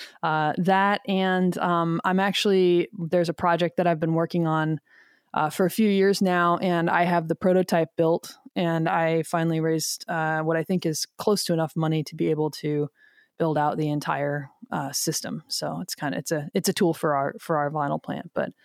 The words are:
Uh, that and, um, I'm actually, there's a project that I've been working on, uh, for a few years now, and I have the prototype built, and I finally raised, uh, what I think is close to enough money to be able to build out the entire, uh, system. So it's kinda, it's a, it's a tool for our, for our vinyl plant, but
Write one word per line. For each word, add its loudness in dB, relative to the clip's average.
Uh, 0
that 2
and, 0
um, 0
I'm 0
actually, 2
there's 0
a -4
project 0
that 2
I've 2
been 0
working 0
on, 0
uh, 0
for 0
a 0
few 2
years 4
now, 4
and 0
I 2
have 0
the 0
prototype 2
built, 0
and 0
I 0
finally 0
raised, -2
uh, -2
what 0
I 0
think -2
is -4
close 0
to -2
enough -2
money 0
to -12
be 0
able 0
to -4
build 0
out 2
the -2
entire, -4
uh, -4
system. -6
So -6
it's -10
kinda, -6
it's -6
a, -4
it's 0
a 0
tool 2
for -2
our, -2
for -2
our 0
vinyl -4
plant, -10
but -4